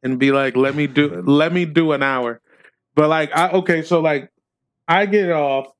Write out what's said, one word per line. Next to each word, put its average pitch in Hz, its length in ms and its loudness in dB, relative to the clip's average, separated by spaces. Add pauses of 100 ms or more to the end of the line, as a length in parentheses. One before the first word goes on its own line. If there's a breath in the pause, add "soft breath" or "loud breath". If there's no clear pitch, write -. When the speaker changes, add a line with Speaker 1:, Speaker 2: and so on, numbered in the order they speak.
Speaker 1:
and 131 160 -4
be 139 140 2
like, 135 240 0
"Let 135 180 2
me 147 120 -2
do, 139 360 0
Speaker 2:
<laughs> 90 40 -4
Speaker 1:
let 151 260 2
me 175 140 0
do 160 260 0
an 139 100 -2
hour." 127 380 -4 (540 soft breath)
But, 151 160 2
like, 160 260 -2
I, 170 140 2
okay, 180 320 0
so, 165 180 0
like, 151 300 -2 (580)
I 185 160 2
get 196 260 0
off 139 360 -2 (140)